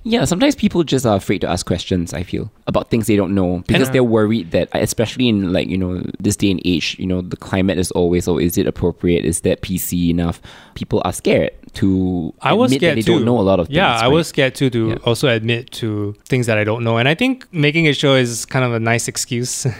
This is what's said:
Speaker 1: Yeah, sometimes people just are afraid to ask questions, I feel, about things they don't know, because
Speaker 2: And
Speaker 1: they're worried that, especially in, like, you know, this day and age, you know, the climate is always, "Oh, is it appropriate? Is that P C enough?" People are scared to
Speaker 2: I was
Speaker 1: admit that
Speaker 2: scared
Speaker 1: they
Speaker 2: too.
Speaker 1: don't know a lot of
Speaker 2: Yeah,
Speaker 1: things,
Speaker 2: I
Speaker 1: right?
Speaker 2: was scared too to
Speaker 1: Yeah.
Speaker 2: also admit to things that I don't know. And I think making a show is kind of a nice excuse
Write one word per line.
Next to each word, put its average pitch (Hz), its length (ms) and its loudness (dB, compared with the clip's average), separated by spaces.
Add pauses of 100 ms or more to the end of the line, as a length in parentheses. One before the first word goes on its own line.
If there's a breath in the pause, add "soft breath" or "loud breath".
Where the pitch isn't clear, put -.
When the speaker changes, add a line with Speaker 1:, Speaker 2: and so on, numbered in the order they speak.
Speaker 1:
Yeah, 226 200 0
sometimes 247 300 2
people 175 300 2
just 131 200 0
are 104 120 4
afraid 98 240 0
to 73 80 -2
ask 87 180 -4
questions, 90 480 -2
I 85 80 -6
feel, - 260 -6 (200)
about 92 200 -2
things 113 200 -2
they 107 80 4
don't 98 180 0
know, 90 320 0
because 131 220 2
Speaker 2:
And 131 80 -4
Speaker 1:
they're 127 80 4
worried 110 480 0
that, 90 200 0
especially 120 560 0
in, 98 240 2
like, 87 140 0
you 87 120 -4
know, 90 220 -2 (200)
this 101 160 0
day 101 160 2
and 90 120 -4
age, 85 320 0
you 92 120 -6
know, 90 140 -2
the 90 140 -10
climate 95 420 0
is 92 120 -2
always, 87 380 0
"Oh, 85 100 2
is 85 180 0
it 98 120 0
appropriate? 85 560 0
Is 82 160 -2
that 90 220 -2
P 92 140 -4
C 87 340 -2
enough?" 85 300 -2 (340 loud breath)
People - 300 -4
are - 80 -2
scared - 380 0 (220)
to 92 680 0
Speaker 2:
I 139 120 0
was 220 200 2
Speaker 1:
admit 143 80 0
that 175 60 2
Speaker 2:
scared 147 120 2
Speaker 1:
they 113 40 0
Speaker 2:
too. 170 160 2
Speaker 1:
don't 110 60 0
know 120 140 2
a 101 80 2
lot 95 140 4
of 85 100 -2
Speaker 2:
Yeah, 156 220 2
Speaker 1:
things, 113 100 0
Speaker 2:
I 120 40 4
Speaker 1:
right? 131 80 4
Speaker 2:
was 160 140 2
scared 131 280 0
too 135 140 2
to 113 200 0
Speaker 1:
Yeah. 113 40 -2 (100)
Speaker 2:
also 120 240 2
admit 117 440 -2
to 104 420 -4 (140)
things 123 180 0
that 110 120 2
I 107 60 2
don't 113 180 -2
know. 113 160 0
And 120 100 2
I 160 60 2
think 254 380 -2
making 156 340 2
a 147 60 4
show 135 220 2
is 120 320 0
kind 131 180 0
of 120 80 0
a 113 80 0
nice 113 280 0
excuse - 580 -6 (140)